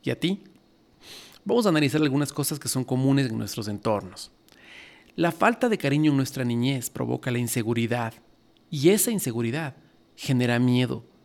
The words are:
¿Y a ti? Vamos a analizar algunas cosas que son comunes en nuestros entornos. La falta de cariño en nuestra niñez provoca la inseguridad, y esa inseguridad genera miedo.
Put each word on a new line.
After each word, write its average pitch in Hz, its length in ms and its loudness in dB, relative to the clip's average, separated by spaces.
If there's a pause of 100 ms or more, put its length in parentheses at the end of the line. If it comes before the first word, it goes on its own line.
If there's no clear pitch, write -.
¿Y - 80 -4
a 123 100 -6
ti? 185 240 -2 (1000)
Vamos 233 220 2
a 196 40 6
analizar 151 300 2
algunas 143 320 0
cosas 147 260 -4
que 131 100 -8
son 131 160 -2
comunes 135 420 2
en 113 100 -4
nuestros 107 320 -6
entornos. 101 600 -4 (880)
La 165 160 2
falta 226 360 2
de 214 100 0
cariño 147 340 2
en 139 40 2
nuestra 131 280 -2
niñez 120 460 -2
provoca 123 400 -4
la 120 80 0
inseguridad, 117 760 -2 (560)
y 151 200 4
esa 214 200 2
inseguridad 131 680 -4 (400)
genera 123 420 2
miedo. 123 460 2 (200)